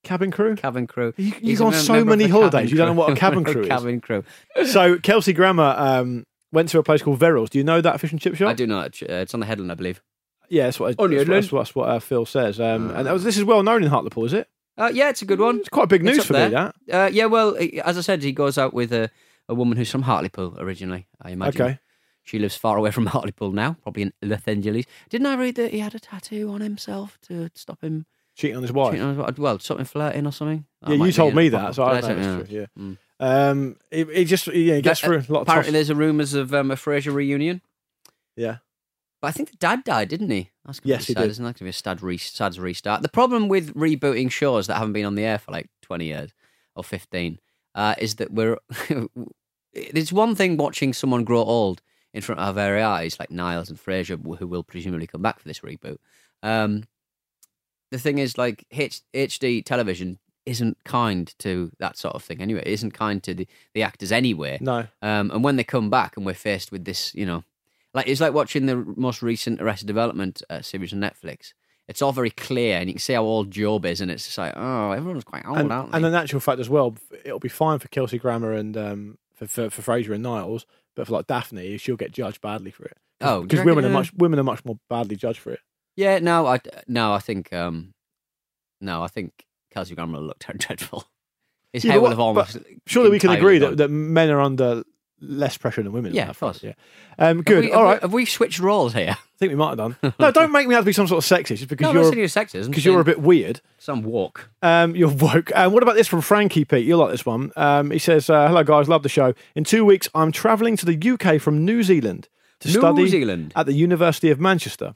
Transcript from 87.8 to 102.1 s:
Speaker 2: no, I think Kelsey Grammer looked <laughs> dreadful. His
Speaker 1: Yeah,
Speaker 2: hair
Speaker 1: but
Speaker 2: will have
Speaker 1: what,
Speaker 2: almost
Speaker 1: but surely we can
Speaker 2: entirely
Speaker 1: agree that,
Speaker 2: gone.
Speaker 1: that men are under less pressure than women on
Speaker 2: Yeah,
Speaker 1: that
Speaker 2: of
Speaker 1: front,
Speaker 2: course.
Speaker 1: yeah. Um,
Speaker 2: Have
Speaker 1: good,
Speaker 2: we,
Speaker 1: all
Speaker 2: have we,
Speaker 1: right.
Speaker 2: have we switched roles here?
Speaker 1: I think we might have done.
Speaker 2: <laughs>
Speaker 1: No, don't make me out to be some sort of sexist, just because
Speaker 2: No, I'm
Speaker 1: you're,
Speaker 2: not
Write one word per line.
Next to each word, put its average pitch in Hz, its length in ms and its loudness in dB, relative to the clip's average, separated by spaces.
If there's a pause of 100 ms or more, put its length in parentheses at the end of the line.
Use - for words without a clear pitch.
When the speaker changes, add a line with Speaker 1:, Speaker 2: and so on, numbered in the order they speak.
Speaker 2:
no, 85 220 -6
I 87 60 -6
think - 360 -14 (280)
Kelsey 90 220 -10
Grammer 82 240 -8
looked - 280 -12
<laughs> - 120 -14
dreadful. - 460 -10 (680)
His 120 120 -6
Speaker 1:
Yeah, 226 80 4
Speaker 2:
hair 214 80 8
Speaker 1:
but - 20 8
Speaker 2:
will 247 80 6
have 117 80 -2
Speaker 1:
what, 120 60 2
Speaker 2:
almost 110 300 2
Speaker 1:
but - 120 -16 (200)
surely 233 240 6
we 202 80 4
can 185 120 4
Speaker 2:
entirely 165 160 2
Speaker 1:
agree 185 140 8
that, 143 80 6
Speaker 2:
gone. 143 80 -2
Speaker 1:
that 147 140 2
men 156 400 2
are 143 100 4
under 127 420 0 (380)
less 139 360 -4
pressure - 260 -4
than 101 100 -6
women 117 200 -6
on - 40 -2
Speaker 2:
Yeah, 131 80 -2
Speaker 1:
that - 60 -10
Speaker 2:
of - 60 -14
Speaker 1:
front, 107 240 -8
Speaker 2:
course. - 20 -18
Speaker 1:
yeah. 107 100 -14 (460)
Um, 165 200 4
Speaker 2:
Have 165 80 -6
Speaker 1:
good, 208 180 6
Speaker 2:
we, 214 80 0
Speaker 1:
all 208 60 6
Speaker 2:
have 220 80 8
we, 185 80 8
Speaker 1:
right. - 80 -2
Speaker 2:
have 180 100 -2
we 240 140 0
switched - 340 -2
roles 180 320 2
here? 95 260 -2
Speaker 1:
I - 200 -20
think 190 120 0
we 139 60 -2
might 151 220 0
have - 0 -
done. 117 240 -6
Speaker 2:
<laughs> 135 160 -2
Speaker 1:
No, 294 120 8
don't 311 220 4
make 285 160 4
me 240 60 6
out 233 60 6
to 196 60 0
be 208 60 4
some 196 140 2
sort 165 180 2
of 180 140 4
sexist, 117 200 -4
just 135 100 -12
because 139 160 -2
Speaker 2:
No, 214 60 4
I'm - 60 2
Speaker 1:
you're, 165 80 8
Speaker 2:
not 160 60 8